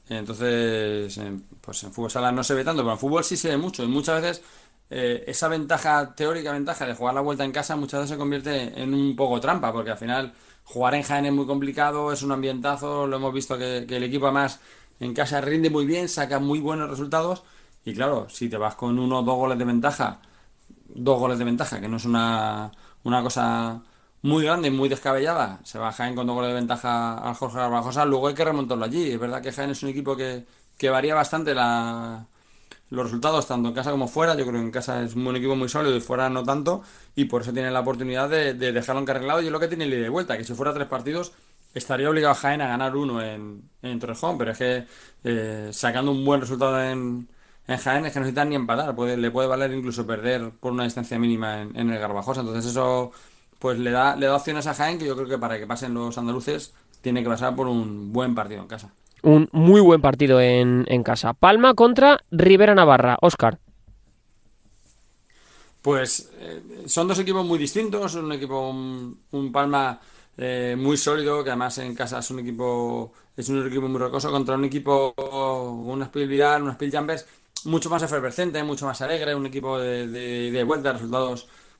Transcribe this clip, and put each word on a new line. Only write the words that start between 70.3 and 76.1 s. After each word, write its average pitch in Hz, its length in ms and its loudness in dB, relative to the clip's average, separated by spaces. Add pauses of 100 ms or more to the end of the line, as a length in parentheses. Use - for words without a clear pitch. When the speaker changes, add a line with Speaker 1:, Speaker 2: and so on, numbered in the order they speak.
Speaker 1:
eh, 123 420 -4
muy 139 200 0
sólido, 147 440 0
que 135 60 -4
además 123 300 -4
en 123 160 -8
casa 123 240 -6
es 120 120 -6
un 131 100 -8
equipo, 120 720 -4 (200)
es 127 140 -8
un 135 180 0
equipo 131 220 -2
muy 131 100 -2
rocoso, 131 320 -2
contra 135 260 0
un 139 100 0
equipo 139 480 2
con 131 760 -4
un 135 140 -4
Aspil 139 260 -4